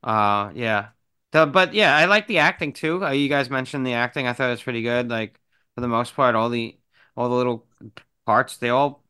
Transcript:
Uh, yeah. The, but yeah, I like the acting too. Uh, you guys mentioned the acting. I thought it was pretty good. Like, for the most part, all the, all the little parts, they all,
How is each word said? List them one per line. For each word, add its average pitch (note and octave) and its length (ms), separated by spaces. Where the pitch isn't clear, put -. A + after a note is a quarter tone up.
Uh, G#2 460
yeah. A2 360
The, D#3 140
but F3+ 280
yeah, F3 220
I D#3 80
like G#3 240
the G3 100
acting D3+ 340
too. E3+ 320
Uh, D3 60
you C#3 180
guys C#3 220
mentioned C3 340
the B2 100
acting. B2 340
I A#2+ 40
thought C3 160
it B2 40
was A#2 100
pretty A#2 200
good. A#2+ 280
Like, A2 300
for A#2+ 60
the B2 80
most A#2+ 260
part, B2 220
all A#2 140
the, A#2 280
all A#2+ 120
the B2 60
little B2 320
parts, A#2+ 320
they A#2+ 100
all, C#3 420